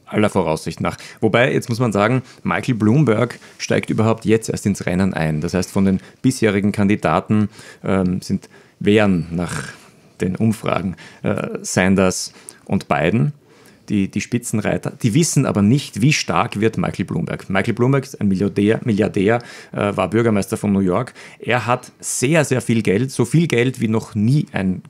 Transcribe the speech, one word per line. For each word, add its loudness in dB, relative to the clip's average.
Aller 2
Voraussicht -2
nach. -4
Wobei, 2
jetzt -2
muss -4
man 0
sagen, 2
Michael 0
Bloomberg 2
steigt -2
überhaupt 0
jetzt 2
erst -6
ins -2
Rennen 0
ein. -2
Das -4
heißt, -2
von 0
den 2
bisherigen 2
Kandidaten, 0
ähm, 0
sind, -6
wären 4
nach -4
den 0
Umfragen, -2
äh, -4
Sanders 2
und -4
Biden 2
die, 0
die -4
Spitzenreiter. -4
Die 0
wissen 2
aber 0
nicht, 2
wie 4
stark -2
wird 0
Michael -4
Bloomberg. -6
Michael -2
Bloomberg 2
ist -18
ein 0
Milliardär, 2
Milliardär, 0
äh, -2
war 0
Bürgermeister 0
von -2
New 2
York. 0
Er -2
hat -2
sehr, 0
sehr 0
viel 2
Geld, 0
so 0
viel 2
Geld 0
wie 0
noch -2
nie 2
ein -2